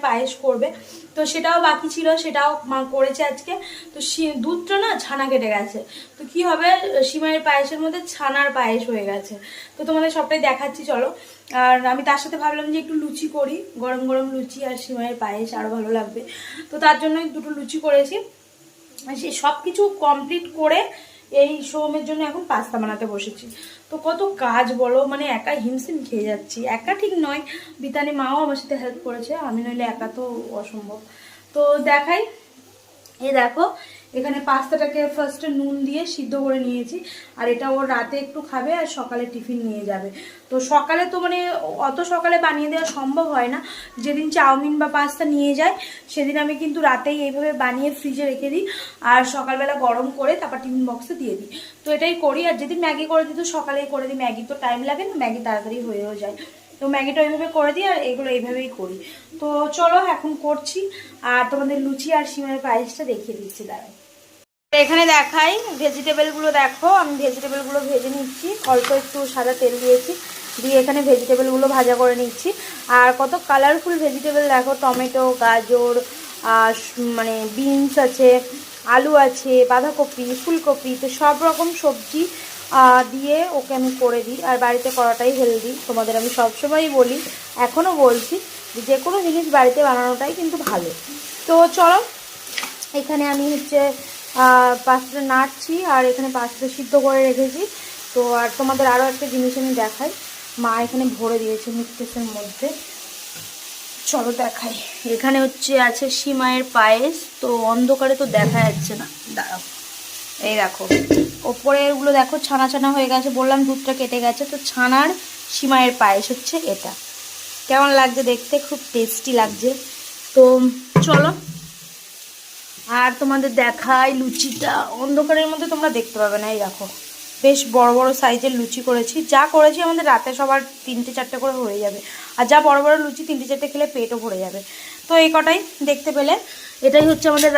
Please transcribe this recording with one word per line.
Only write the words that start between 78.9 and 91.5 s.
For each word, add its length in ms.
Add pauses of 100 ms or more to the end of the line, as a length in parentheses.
আছে, 540
বাঁধাকপি, 680 (100)
ফুলকপি, 560
তো 80
সব 340
রকম 320
সবজি, 540 (420)
আহ, 400
দিয়ে 400
ওকে 240
আমি 160 (100)
করে 220
দিই। 220
আর 140
বাড়িতে 320
করাটাই 400
হেলদি, 440 (120)
তোমাদের 300
আমি 120
সবসময়ই 600
বলি, 320 (360)
এখনও 400
বলছি 440 (340)
যে 120
যে 180
কোনো 180
জিনিস 300
বাড়িতে 300
বানানোটাই 500
কিন্তু 240
ভালো। 340 (560)
তো 260